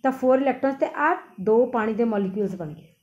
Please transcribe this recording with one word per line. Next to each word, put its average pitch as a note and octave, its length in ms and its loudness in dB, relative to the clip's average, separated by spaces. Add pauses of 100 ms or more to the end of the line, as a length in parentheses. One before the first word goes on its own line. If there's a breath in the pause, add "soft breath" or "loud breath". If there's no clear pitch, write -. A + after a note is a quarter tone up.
ਤਾਂ C4 100 0
ਫੋਰ C4 260 2
ਇਲੈਕਟ੍ਰੋਨਸ C4+ 400 0
ਤੇ D#4 160 0
ਆਹ D#4+ 220 0 (240)
ਦੋ A3 260 4
ਪਾਣੀ A3 280 -2
ਦੇ A3+ 100 0
ਮੋਲੀਕਿਊਲਸ G3+ 500 -2
ਬਣ D#3+ 200 -10
ਗਏ। - 120 -20 (160)